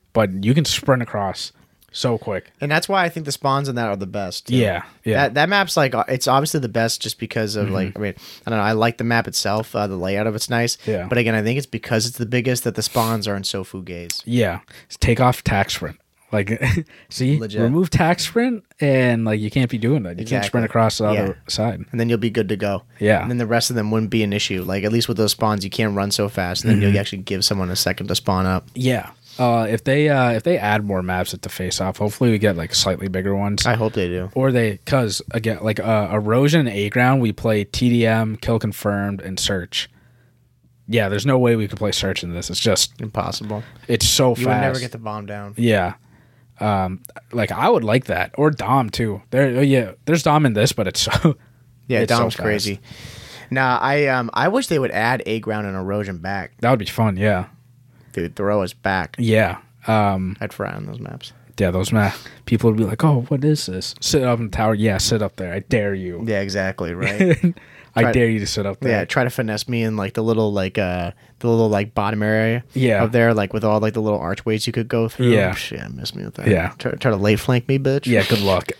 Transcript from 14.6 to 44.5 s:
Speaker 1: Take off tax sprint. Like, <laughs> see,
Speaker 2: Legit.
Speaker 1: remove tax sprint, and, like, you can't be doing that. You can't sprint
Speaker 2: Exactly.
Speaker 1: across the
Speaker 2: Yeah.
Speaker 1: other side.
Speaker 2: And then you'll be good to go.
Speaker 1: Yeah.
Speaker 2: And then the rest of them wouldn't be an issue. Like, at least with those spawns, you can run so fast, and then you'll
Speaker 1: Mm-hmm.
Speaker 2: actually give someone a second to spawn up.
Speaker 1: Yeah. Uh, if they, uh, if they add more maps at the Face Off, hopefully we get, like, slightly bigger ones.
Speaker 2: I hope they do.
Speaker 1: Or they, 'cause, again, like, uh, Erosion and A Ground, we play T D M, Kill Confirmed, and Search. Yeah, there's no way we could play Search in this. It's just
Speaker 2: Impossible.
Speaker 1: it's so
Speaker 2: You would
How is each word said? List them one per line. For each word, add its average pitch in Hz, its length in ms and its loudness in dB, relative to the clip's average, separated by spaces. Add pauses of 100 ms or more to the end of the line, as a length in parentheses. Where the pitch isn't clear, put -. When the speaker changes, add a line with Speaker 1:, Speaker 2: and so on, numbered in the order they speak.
Speaker 1:
Take 117 200 2
off 123 240 4
tax - 320 0
sprint. - 220 -10 (320)
Like, 104 320 -2 (260)
<laughs> - 220 -20
see, 135 300 0
Speaker 2:
Legit. 107 220 -4
Speaker 1:
remove 151 280 2
tax 175 360 2
sprint, 233 400 -2 (160)
and, 127 420 4
like, 107 160 0
you 107 100 -4
can't 123 220 0
be 120 60 -2
doing 123 260 0
that. 87 160 -8
You 113 60 -8
can't 101 180 -2
sprint 113 220 0
Speaker 2:
Exactly. - 0 -
Speaker 1:
across 113 320 2
the 107 160 2
Speaker 2:
Yeah. 101 100 2
Speaker 1:
other 95 140 -4 (100)
side. 110 440 -4
Speaker 2:
And 117 80 -4
then 117 100 0
you'll 117 80 4
be 113 120 -2
good 104 200 0
to 104 80 -2
go. 101 260 -4 (160)
Speaker 1:
Yeah. 104 220 4
Speaker 2:
And 123 100 -4
then 123 60 -2
the 117 100 -2
rest 117 220 2
of 123 80 -2
them 107 140 0
wouldn't 110 200 0
be 113 120 2
an 101 100 0
issue. 98 300 -2
Like, 95 200 -4
at 104 80 0
least 117 160 2
with 113 80 -4
those 107 160 2
spawns, 104 320 0
you 98 60 -6
can 107 260 -2
run 101 160 -2
so 104 160 0
fast, 90 380 -4
and 117 80 4
then 104 80 4
you'll 101 100 4
Speaker 1:
Mm-hmm. 101 80 4
Speaker 2:
actually 101 200 -6
give 95 260 -4
someone 95 260 -2
a 92 60 -2
second 95 300 -2
to 92 80 -2
spawn 92 300 0
up. 92 300 0
Speaker 1:
Yeah. 127 360 -2 (280)
Uh, 117 300 2
if 113 160 -4
they, 147 240 2
uh, 131 220 2
if 113 120 -2
they 170 140 2
add 104 260 0
more 98 200 -2
maps 90 300 -4
at - 100 -14
the - 60 -10
Face - 300 -6
Off, 95 180 -2
hopefully 107 340 0
we 107 80 2
get, 98 180 2
like, 80 180 -6
slightly 95 320 0
bigger 95 260 -2
ones. 101 320 0
Speaker 2:
I 120 100 2
hope 110 180 0
they 92 160 0
do. 90 240 -4
Speaker 1:
Or 131 180 2
they, 113 340 0
'cause, 120 360 0 (100)
again, 110 300 -2
like, 107 180 0
uh, 104 320 2
Erosion 127 560 4
and - 20 -2
A 101 200 -2
Ground, 127 320 4
we 110 100 2
play 107 320 0
T - 260 -2
D 117 160 4
M, 113 300 2
Kill 117 240 -2
Confirmed, 101 640 -2
and 95 180 -8
Search. - 500 -4 (960)
Yeah, 107 220 2
there's 101 160 -2
no 135 120 4
way 120 180 4
we 107 120 0
could 101 100 -10
play 104 140 -2
Search 95 320 -4
in 85 100 -8
this. 87 160 -8
It's 90 100 -6
just - 420 0
Speaker 2:
Impossible. 107 640 -6 (240)
Speaker 1:
it's 117 200 0
so 127 280 4
Speaker 2:
You 123 120 0
would - 40 4